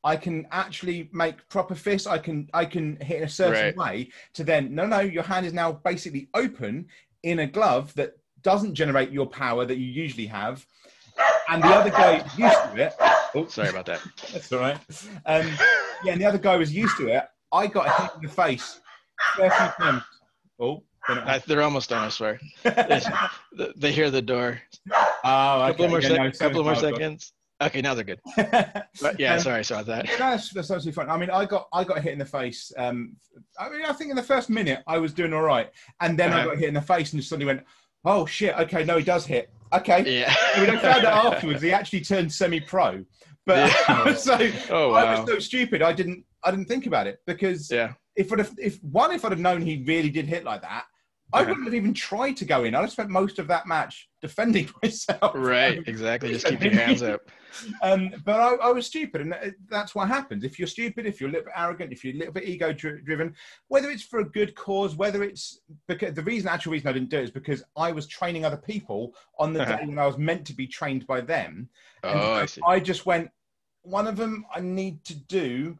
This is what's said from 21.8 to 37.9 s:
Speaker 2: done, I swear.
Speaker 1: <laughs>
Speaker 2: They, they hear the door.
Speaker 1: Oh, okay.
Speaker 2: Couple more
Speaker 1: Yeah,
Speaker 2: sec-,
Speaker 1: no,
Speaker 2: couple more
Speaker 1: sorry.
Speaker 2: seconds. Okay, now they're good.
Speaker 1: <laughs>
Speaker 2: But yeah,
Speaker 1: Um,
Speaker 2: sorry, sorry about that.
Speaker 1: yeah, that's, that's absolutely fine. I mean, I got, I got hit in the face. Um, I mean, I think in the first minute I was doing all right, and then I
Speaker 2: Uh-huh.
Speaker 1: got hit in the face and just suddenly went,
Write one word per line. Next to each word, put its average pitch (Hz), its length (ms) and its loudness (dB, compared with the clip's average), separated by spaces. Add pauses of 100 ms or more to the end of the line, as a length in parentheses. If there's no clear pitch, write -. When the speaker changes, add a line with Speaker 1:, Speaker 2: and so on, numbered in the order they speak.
Speaker 2:
done, 113 140 -2
I 110 40 -4
swear. 107 320 -4 (240)
Speaker 1:
<laughs> - 0 -
Speaker 2:
They, - 1040 -2 (100)
they 143 160 0
hear 147 180 2
the 131 120 0
door. 123 380 -2 (640)
Speaker 1:
Oh, 135 400 4
okay. 135 80 4
Speaker 2:
Couple 170 160 2
more 170 120 4
Speaker 1:
Yeah, 135 80 2
Speaker 2:
sec-, 135 100 6
Speaker 1:
no, 135 140 2
Speaker 2:
couple 151 320 0
more 151 120 2
Speaker 1:
sorry. 147 180 0
Speaker 2:
seconds. 156 380 -6 (300)
Okay, 143 200 -2
now 139 120 0
they're 110 100 -4
good. 95 160 -10 (160)
Speaker 1:
<laughs> - 0 - (680)
Speaker 2:
But 160 160 -2
yeah, 135 160 2
Speaker 1:
Um, - 60 2
Speaker 2:
sorry, 117 240 -2
sorry 113 180 -4
about 220 220 -4
that. 220 60 -6
Speaker 1:
yeah, 240 60 -2 (140)
that's, 220 220 -4
that's 175 180 -8
absolutely 165 220 -4
fine. 151 180 -6
I 165 80 0
mean, 180 120 -4
I 196 140 2
got, 196 280 -4
I 180 120 0
got 175 180 -2
hit 147 100 -4
in 143 60 -8
the 139 60 -6
face. 127 520 -8
Um, 123 400 -6 (420)
I 214 100 -8
mean, 302 160 -8
I 302 80 -2
think 302 180 -8
in 269 60 -4
the 247 60 -2
first 247 280 0
minute 190 360 0
I 165 120 0
was 156 140 -2
doing 165 200 -2
all 156 100 0
right, 131 280 2 (300)
and 170 180 0
then 170 140 4
I 165 80 4
Speaker 2:
Uh-huh. 160 100 0
Speaker 1:
got 147 80 -4
hit 156 100 0
in 147 60 -2
the 147 80 0
face 170 300 0
and 151 80 -2
just - 100 -10
suddenly 143 160 -2
went, 135 180 0 (400)